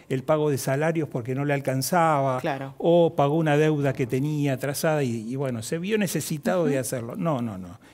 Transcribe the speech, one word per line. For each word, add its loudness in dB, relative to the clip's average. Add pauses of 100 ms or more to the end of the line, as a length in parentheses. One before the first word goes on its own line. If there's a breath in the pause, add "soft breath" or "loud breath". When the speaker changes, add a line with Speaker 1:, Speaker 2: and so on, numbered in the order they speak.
Speaker 1:
el -2
pago 2
de 2
salarios 0
porque -4
no -2
le 0
alcanzaba, 2
Speaker 2:
Claro. -6
Speaker 1:
o 4
pagó 2
una 4
deuda 2
que -2
tenía 0
atrasada 0
y, -4
y, -6
bueno, -4
se -4
vio -2
necesitado -2
de 2
Speaker 2:
Ujú. 0
Speaker 1:
hacerlo". -6
No, 0
no, -4
no, -12 (160 loud breath)